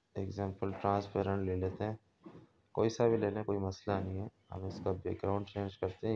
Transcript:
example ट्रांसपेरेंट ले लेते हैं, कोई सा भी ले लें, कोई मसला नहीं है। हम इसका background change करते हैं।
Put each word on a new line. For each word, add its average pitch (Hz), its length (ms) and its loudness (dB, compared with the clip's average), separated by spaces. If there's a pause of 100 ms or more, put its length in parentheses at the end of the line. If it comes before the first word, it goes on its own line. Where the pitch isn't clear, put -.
(160)
example 98 560 -2
ट्रांसपेरेंट 101 760 2
ले 92 100 2
लेते 92 280 -2
हैं, 110 140 -4 (760)
कोई 110 140 6
सा 117 200 4
भी 113 80 6
ले 104 140 4
लें, 104 140 -2
कोई 101 140 0
मसला 95 420 0
नहीं 95 180 -2
है। 104 120 -6 (200)
हम 95 180 -6
इसका 92 240 -2
background 95 540 -2
change 98 300 -6
करते 95 320 -4
हैं। 110 80 2